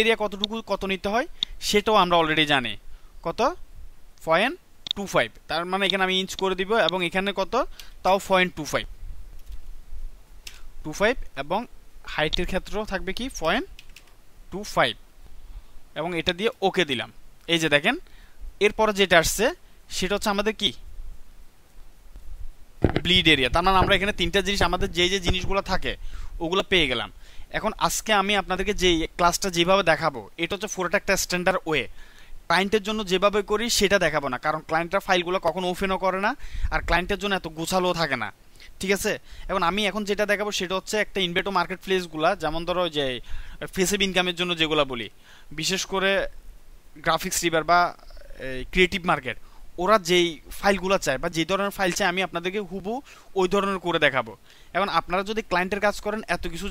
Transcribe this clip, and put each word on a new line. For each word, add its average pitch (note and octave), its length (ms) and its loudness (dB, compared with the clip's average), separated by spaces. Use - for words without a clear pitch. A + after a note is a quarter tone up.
area A3 220 4
কতটুকু, G3+ 320 -4
কত F#3+ 100 -2
নিতে F#3+ 220 -4
হয় C4 140 0
সেটাও G#3 340 2
আমরা F3 180 4
already D#3 320 4
জানি। A#2+ 200 2
কত? E3+ 140 -2
পয়েন্ট G3+ 280 4
টু G3+ 60 -4
ফাইভ। B2+ 160 4
তার D#3 120 -2
মানে F#3+ 160 2
এখানে F#3+ 200 2
আমি F#3 140 2
inch F#3+ 100 -4
করে F#3+ 200 2
দিব F#3+ 100 -4
এবং F3 200 0
এখানে F#3+ 220 -2
কত? F#3+ 120 -2
তাও F#3+ 140 6
পয়েন্ট F3+ 280 4
টু D#3 140 -6
ফাইভ। A#2 140 0
টু D3+ 160 -8
ফাইভ A3 160 4
এবং E3+ 160 -2
হাইটের D#3 380 0
ক্ষেত্রেও F#3+ 400 -2
থাকবে F#3 280 -4
কি? A#3 60 -4
পয়েন্ট G3+ 240 2
টু F3+ 80 -6
ফাইভ। C3 180 4
এবং E3 100 -2
এটা E3+ 200 0
দিয়ে A3+ 120 0
OK F#3 240 4
দিলাম। A#2 180 -2
এই E3+ 100 4
যে D#3+ 120 4
দেখেন, F#3 200 4
এরপরে G#3+ 340 4
যেটা F#3 240 6
আসছে G3 220 2
সেটা F#3 180 0
হচ্ছে G3+ 200 0
আমাদের G#3 260 0
কি? G3 100 0
bleed F3 300 4
area। C3 220 4
তার E3+ 100 2
মানে F#3+ 160 6
আমরা F#3 160 4
এখানে G3+ 240 0
তিনটা F3+ 260 2
জিনিস, G3 220 0
আমাদের F3+ 280 0
যে F3 160 4
যে G3 140 0
জিনিসগুলো F#3 340 2
থাকে D3 220 0
ওগুলো F#3+ 260 0
পেয়ে E3 200 4
গেলাম। A2 180 -2
এখন G3+ 140 -2
আজকে - 240 -2
আমি G3 200 0
আপনাদেরকে F#3+ 400 -2
যে F#3 80 6
ক্লাসটা F3 400 2
যেভাবে F#3+ 340 4
দেখাবো, D3+ 300 0
এটা E3 140 -2
হচ্ছে G3 200 -6
পুরোটা F3+ 260 0
একটা G3 120 0
standard F3+ 360 0
way। C#3+ 140 0
ক্লায়েন্টের F#3+ 400 2
জন্য A3 120 -2
যেভাবে G3 280 4
করি G#3 140 2
সেটা G3+ 260 6
দেখাবো D3 280 2
না, A#2+ 120 -2
কারণ D#3 220 0
ক্লায়েন্টরা E3+ 400 0
ফাইলগুলো F3+ 300 2
কখনো F3+ 260 0
ওপেনও F#3+ 320 0
করে F#3 200 2
না, A#3 60 2
আর D#3 140 2
ক্লায়েন্টের F3+ 340 0
জন্য G3+ 180 0
এত E3+ 80 -8
গোছালো F#3 300 2
থাকে C#3 240 0
না, G2+ 60 -4
ঠিক F#3+ 180 0
আছে? G#3 140 0
এখন F#3 200 0
আমি G3 200 0
এখন G3+ 200 -2
যেটা G#3 220 0
দেখাবো G3+ 280 0
সেটা F#3 200 -2
হচ্ছে - 160 -4
একটা - 220 -4
ইনভেটো F#3 300 -2
মার্কেট F3 280 0
প্লেসগুলা, F3 440 0
যেমন D#3 240 -2
ধরো F3+ 200 0
ওই D#3+ 100 -6
যে C#3+ 80 2
passive F#3 320 2
ইনকামের F3+ 320 0
জন্য F3+ 120 -2
যেগুলা D#3 300 2
বলি, A2+ 160 -6
বিশেষ E3+ 220 -2
করে F#3+ 180 2
graphics E3 400 0
রিভার D#3+ 260 2
বা F3 80 8
এই C3 180 -6
creative F#3 280 4
market, C3 260 0
ওরা G3+ 120 6
যেই F3 180 6
ফাইলগুলো F#3+ 360 2
চায় C3 180 0
বা E3+ 120 0
যেই E3 160 0
ধরনের G3 260 0
ফাইল F#3+ 200 2
চায় G3 160 2
আমি F#3 140 0
আপনাদেরকে F3+ 420 -4
হুবহু F#3+ 260 -6
ওই F#3 140 4
ধরনের G3 320 2
করে E3 200 2
দেখাবো। B2 280 0
এখন F#3 120 2
আপনারা F3+ 300 0
যদি A3 200 -2
ক্লায়েন্টের F#3 360 0
কাজ G3+ 100 2
করেন G#3+ 160 -4
এত - 80 -4
কিছু F3 180 -6